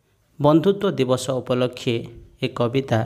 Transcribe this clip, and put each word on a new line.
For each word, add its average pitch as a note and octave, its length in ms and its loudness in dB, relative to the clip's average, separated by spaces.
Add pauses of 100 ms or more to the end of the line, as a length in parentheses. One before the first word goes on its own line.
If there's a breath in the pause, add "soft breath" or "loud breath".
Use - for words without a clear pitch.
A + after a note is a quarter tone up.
(380)
ବନ୍ଧୁତ୍ୱ E3 540 4
ଦିବସ B2+ 380 0
ଉପଲକ୍ଷେ B2+ 640 -2 (480)
ଏ B2+ 60 -2
କବିତା, A#2+ 580 0